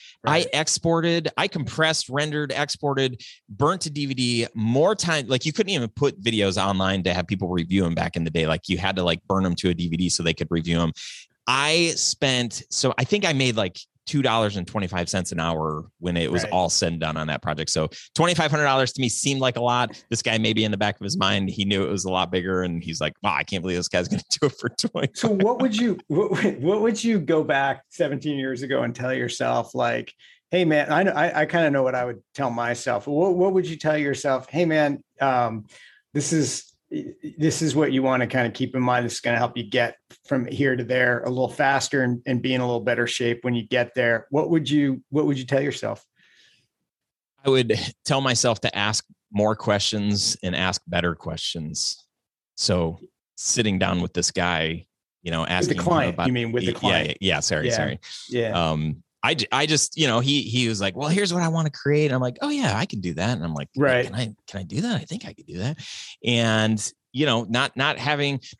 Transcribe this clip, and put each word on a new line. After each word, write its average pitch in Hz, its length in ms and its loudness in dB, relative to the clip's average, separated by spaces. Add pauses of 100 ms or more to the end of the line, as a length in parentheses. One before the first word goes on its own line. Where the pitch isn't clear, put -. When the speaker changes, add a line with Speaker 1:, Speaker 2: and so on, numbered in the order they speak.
(280)
Speaker 1:
I 135 40 2
Speaker 2:
Right. 170 220 2
Speaker 1:
exported, 165 840 0
I 180 100 0
compressed, 156 640 -2
rendered, 147 440 -2
exported, 135 680 -2 (260)
burnt 151 340 0
to 165 80 -6
D 147 140 -4
V 135 80 -4
D 120 420 0
more 127 400 4
time. 160 320 -2
Like, 127 200 0
you 156 80 -2
couldn't 185 180 0
even 123 160 0
put 139 340 0
videos 101 400 2
online 95 420 2
to 90 100 2
have 90 120 -2
people 98 220 -2
review 90 380 2
'em 82 80 0
back 85 200 -2
in 82 100 -2
the 80 60 -2
day. 80 160 0
Like, 80 220 -2
you 92 80 0
had 95 200 -2
to, 92 60 -2
like, 85 240 0
burn 95 200 2
'em 87 80 2
to 90 160 0
a 85 40 2
D 85 140 -2
V 82 80 -2
D 90 140 2
so - 120 -2
they 82 120 2
could - 160 -4
review 85 320 0
'em. 82 100 0 (540)
I 151 500 2
spent, 123 720 0
so - 300 0
I 127 60 2
think 202 200 0
I 170 80 2
made, 131 240 2
like, 98 220 -2 (280)
two 143 140 0
dollars 110 380 2
and 85 80 -4
twenty-five 92 420 -4
cents 92 240 -2
an 82 80 -4
hour 78 460 -2 (120)
when 87 200 -4
it 80 120 0
was 87 120 0
Speaker 2:
Right. - 100 -4
Speaker 1:
all 90 160 2
said 85 240 0
and 82 80 -6
done 80 160 -2
on 78 120 -4
that 73 120 -4
project. 78 300 -4
So 78 180 0 (260)
twenty-five 170 360 2
hundred 151 140 2
dollars 135 280 4
to - 80 -8
me 127 80 2
seemed 135 320 -2
like 127 160 0
a 117 60 -2
lot. 123 340 0 (140)
This 117 100 -2
guy, 113 160 0
maybe 110 260 2
in 107 80 2
the 104 60 -2
back 104 240 0
of 98 40 -10
his 98 120 -4
mind, 98 320 2
he 101 160 -2
knew 98 220 2
it - 40 -2
was 95 140 -2
a 95 60 -4
lot 92 200 0
bigger. 92 340 0
And 85 200 -4
he's 80 160 -8
like, 76 220 -2
"Wow, 98 120 0
I 71 100 -2
can't 92 180 -6
believe 90 160 -2
this 87 100 -4
guy's 90 200 0
gonna - 120 -2 (100)
<laughs> - 120 -2
do 147 60 4
it - 120 0
for 113 80 -4
twenty." - 460 -4
Speaker 2:
So 233 160 -2
what 208 320 2
would 240 120 0
you, 220 240 0 (100)
what, 185 520 0
what 196 220 2
would 226 200 0
you 226 160 2
go 156 240 2
back 139 460 0
seventeen 143 480 -2
years 131 240 -4
ago 131 220 0
and 120 120 -2
tell 127 200 -4
yourself, 123 600 -2
like, 120 380 -2 (380)
"Hey, 175 160 4
man," 147 260 4
I 165 100 4
know, 190 100 2
I, 156 280 2
I 156 60 2
kinda 160 240 2
know 139 120 2
what 127 120 2
I 123 100 0
would 117 180 -8 (120)
tell 135 160 -2
myself. 120 560 -2
What, 170 300 2
what 185 180 2
would 180 120 2
you 160 120 -6
tell 156 180 2
yourself? 139 540 0
"Hey, 170 160 2
man, 151 360 2 (200)
um, 120 420 2 (480)
this 147 180 -2
is, 156 400 0 (680)
this 156 240 2
is 147 120 0
what 147 160 4
you 131 120 2
wanna 131 240 2
kinda 120 240 0
keep 127 260 -4
in 127 60 0
mind. 123 240 2
This 117 80 -4
is - 60 -8
gonna 120 180 0
help 120 180 0
you 120 120 -6
get 120 280 0 (320)
from 127 180 0
here 131 300 0
to 120 80 -4
there 123 400 2
a - 40 -2
little 127 200 0
faster 135 560 0
and, 120 200 -2
and 127 160 0
be 127 140 -2
in 127 60 0
a 123 60 0
little 120 140 0
better 117 260 0
shape 120 360 -2
when 123 120 0
you 113 120 -2
get 123 280 -2
there." 117 360 2
What 139 200 0
would 156 200 2
you, 143 400 2
what 151 160 2
would 143 100 2
you 127 80 -6
tell 135 160 2
yourself? 120 440 -4 (1400)
Speaker 1:
I 139 60 4
would 120 260 4 (280)
tell 135 160 2
myself 123 400 2
to - 160 -2
ask 101 280 0 (280)
more 107 240 2
questions 101 880 0
and 90 120 -2
ask 92 320 0
better 87 280 0
questions. - 920 -8 (500)
So 85 440 0 (360)
sitting 107 420 0
down 92 220 2
with 87 140 -4
this 87 160 0
guy, 85 560 -2 (360)
you 87 80 -8
know, 82 100 -2
Speaker 2:
With 80 80 -2
the - 40 -2
Speaker 1:
asking 90 260 0
him - 40 -4
Speaker 2:
client, 160 320 2
Speaker 1:
about 85 140 0
Speaker 2:
you 127 40 0
mean, 117 200 -2
with 120 120 -2
the 90 80 -2
Speaker 1:
Yeah, - 60 -8
Speaker 2:
client. 85 300 0
Speaker 1:
yeah, 92 260 -2
yeah, 71 60 -2
sorry, 76 280 -2
Speaker 2:
Yeah. - 80 0
Speaker 1:
sorry. 69 220 -2 (320)
Speaker 2:
Yeah. 87 400 0
Speaker 1:
Um, 78 320 -2 (200)
I 135 120 2
j-, 131 180 -4
I 139 120 2
just, 151 320 0
you 151 100 2
know, 120 140 2
he, 139 220 2
he 120 260 0
was 104 140 -2
like, 98 140 -2
"Well, 143 120 -4
here's 185 240 0
what 175 100 0
I 165 60 0
wanna 160 220 0
create." 147 360 0
And 135 80 0
I'm 127 60 0
like, 123 220 -2
"Oh 294 80 -2
yeah, 240 260 0
I 120 80 0
can - 160 -8
do 87 140 -4
that." 92 160 -2
And 101 120 -4
I'm 82 120 -4
like, 71 200 -8
Speaker 2:
Right. 131 300 2
Speaker 1:
"Can 92 100 -8
I, 110 200 -4 (120)
can 98 140 -10
I 92 40 -8
do 101 180 -4
that? 226 180 -2
I - 40 -14
think - 200 -12
I - 80 -14
could - 140 -20
do - 120 -12
that." 131 200 -4 (440)
And, 110 720 2 (220)
you 135 100 0
know, 120 240 2
not, 123 260 0
not 139 220 0
having, 143 420 -2 (220)